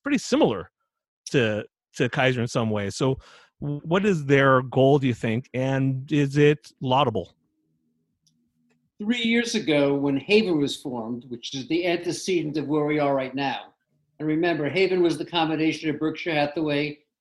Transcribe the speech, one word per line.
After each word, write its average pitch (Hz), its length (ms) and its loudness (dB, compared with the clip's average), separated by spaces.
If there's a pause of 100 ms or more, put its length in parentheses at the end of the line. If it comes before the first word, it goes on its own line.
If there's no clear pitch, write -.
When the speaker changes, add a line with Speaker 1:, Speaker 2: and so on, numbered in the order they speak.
Speaker 1:
pretty 285 160 0
similar 185 540 0 (580)
to, 110 340 2 (300)
to 127 140 0
Kaiser 127 340 0
in 120 60 -2
some 113 220 -2
ways. 101 260 -4
So 131 240 0 (400)
w-, 147 240 -6
what 185 200 0
is 180 220 0
their 135 360 6
goal, 135 360 4
do 139 80 -2
you 123 80 0
think, 117 400 -4
and 135 560 -2
is 147 260 0
it 147 440 4
laudable? 127 560 0 (1600)
Speaker 2:
Three 233 220 -2
years 233 340 0
ago, 143 380 2
when 139 220 0
Haven 185 420 2
was 143 180 -2
formed, 120 520 -8
which 120 260 -12
is 131 140 -8
the 170 180 0
antecedent 170 680 -2
of 135 120 -4
where 151 160 0
we 151 160 0
are 139 140 2
right 131 200 -4
now, 131 400 -6 (460)
and 151 80 -4
remember, 156 420 0
Haven 180 320 2
was 160 160 2
the 165 60 -8
combination 160 640 -2
of 143 80 -4
Berkshire 156 340 -4
Hathaway, 147 640 -2 (220)